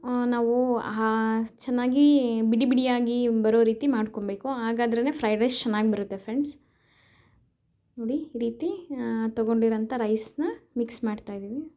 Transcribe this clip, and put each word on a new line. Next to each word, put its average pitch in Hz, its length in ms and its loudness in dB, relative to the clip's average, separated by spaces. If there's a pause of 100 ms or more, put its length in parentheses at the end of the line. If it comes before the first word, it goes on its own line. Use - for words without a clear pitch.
ಆ, 247 220 -2
ನಾವು, 240 520 2
ಆ, 220 280 -2 (380)
ಚೆನ್ನಾಗಿ 247 960 2
ಬಿಡಿ 226 240 2
ಬಿಡಿಯಾಗಿ 247 600 2
ಬರೋ 226 360 4
ರೀತಿ 226 240 2
ಮಾಡ್ಕೊಬೇಕು, 214 600 -2
ಹಾಗಾದ್ರೇ 233 640 0
ಫ್ರೈಡ್ 214 300 0
ರೈಸ್ 254 200 0
ಚೆನ್ನಾಗಿ 214 300 2
ಬರುತ್ತೆ 202 260 -4
ಫ್ರೆಂಡ್ಸ್. 254 400 -4 (1400)
ನೋಡಿ, 233 160 -4
ಈ 311 220 -6
ರೀತಿ, 311 560 -6
ಆ, 226 420 -4
ತೊಗೊಂಡಿರೋಂಥ 226 640 0
ರೈಸ್ನ 220 460 -2 (340)
ಮಿಕ್ಸ್ 233 260 -4
ಮಾಡ್ತಾಯಿದ್ದೀವಿ. 214 720 -8